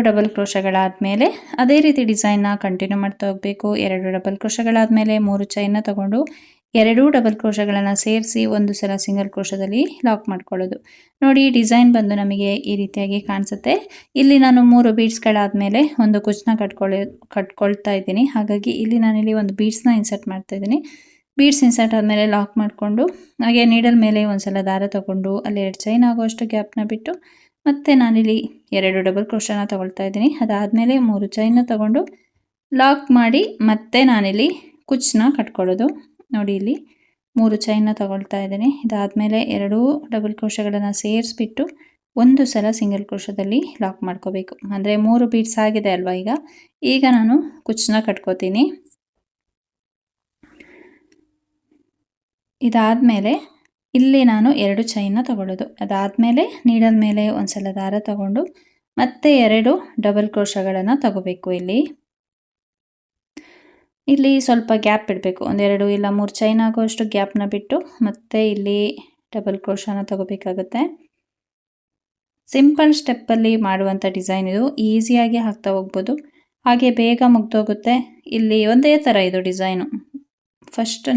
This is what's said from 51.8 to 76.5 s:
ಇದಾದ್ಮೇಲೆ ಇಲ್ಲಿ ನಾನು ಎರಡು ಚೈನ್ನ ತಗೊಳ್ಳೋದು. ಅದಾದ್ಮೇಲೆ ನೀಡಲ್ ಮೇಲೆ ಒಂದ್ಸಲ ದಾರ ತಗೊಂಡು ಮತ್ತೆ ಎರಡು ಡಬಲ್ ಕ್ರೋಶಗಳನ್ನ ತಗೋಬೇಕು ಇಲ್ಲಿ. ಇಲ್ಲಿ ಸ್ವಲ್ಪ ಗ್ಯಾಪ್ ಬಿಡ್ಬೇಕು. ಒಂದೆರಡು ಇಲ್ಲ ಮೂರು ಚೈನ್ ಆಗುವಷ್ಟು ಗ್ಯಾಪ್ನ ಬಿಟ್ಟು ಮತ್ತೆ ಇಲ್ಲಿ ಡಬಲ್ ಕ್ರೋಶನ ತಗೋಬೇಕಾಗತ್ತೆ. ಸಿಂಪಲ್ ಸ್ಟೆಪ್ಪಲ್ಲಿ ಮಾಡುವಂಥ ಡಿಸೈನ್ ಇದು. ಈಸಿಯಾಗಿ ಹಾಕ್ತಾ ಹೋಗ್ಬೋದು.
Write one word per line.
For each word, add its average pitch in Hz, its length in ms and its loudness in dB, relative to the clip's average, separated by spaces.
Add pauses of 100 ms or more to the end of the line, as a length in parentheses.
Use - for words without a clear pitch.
ಇದಾದ್ಮೇಲೆ 226 720 2 (680)
ಇಲ್ಲಿ 269 220 4 (120)
ನಾನು 220 180 4 (140)
ಎರಡು 202 180 0 (100)
ಚೈನ್ನ 208 360 -2
ತಗೊಳ್ಳೋದು. 190 380 -6 (160)
ಅದಾದ್ಮೇಲೆ 202 600 0 (280)
ನೀಡಲ್ 226 340 4
ಮೇಲೆ 214 200 0 (140)
ಒಂದ್ಸಲ 196 400 -6
ದಾರ 190 160 -4 (140)
ತಗೊಂಡು 202 340 -2 (580)
ಮತ್ತೆ 254 300 2 (160)
ಎರಡು 220 260 4 (320)
ಡಬಲ್ 208 300 0
ಕ್ರೋಶಗಳನ್ನ 196 600 -2 (100)
ತಗೋಬೇಕು 185 540 -4
ಇಲ್ಲಿ. 185 200 -2 (2250)
ಇಲ್ಲಿ 277 160 2 (160)
ಸ್ವಲ್ಪ 233 260 0 (120)
ಗ್ಯಾಪ್ 214 260 0
ಬಿಡ್ಬೇಕು. 185 400 -6
ಒಂದೆರಡು 202 360 0 (100)
ಇಲ್ಲ 202 120 -2 (100)
ಮೂರು 202 200 -4
ಚೈನ್ 220 300 2
ಆಗುವಷ್ಟು 226 360 -2 (120)
ಗ್ಯಾಪ್ನ 294 280 -2 (100)
ಬಿಟ್ಟು 202 220 -6 (300)
ಮತ್ತೆ 208 340 -6 (120)
ಇಲ್ಲಿ 202 260 -2 (560)
ಡಬಲ್ 202 320 -6
ಕ್ರೋಶನ 202 460 -6
ತಗೋಬೇಕಾಗತ್ತೆ. 190 680 -6 (1700)
ಸಿಂಪಲ್ 294 460 4
ಸ್ಟೆಪ್ಪಲ್ಲಿ 226 520 -2 (160)
ಮಾಡುವಂಥ 196 380 -2 (120)
ಡಿಸೈನ್ 190 360 -4
ಇದು. 214 100 0 (240)
ಈಸಿಯಾಗಿ 233 600 0
ಹಾಕ್ತಾ 202 280 -6
ಹೋಗ್ಬೋದು. 190 380 -6 (520)